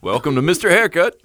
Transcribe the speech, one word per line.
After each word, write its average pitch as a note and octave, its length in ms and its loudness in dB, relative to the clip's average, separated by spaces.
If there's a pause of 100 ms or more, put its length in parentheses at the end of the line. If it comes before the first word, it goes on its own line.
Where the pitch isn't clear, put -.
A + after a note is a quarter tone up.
Welcome B2+ 340 -4
to B2+ 60 0
Mister F3 280 0
Haircut. A3+ 560 0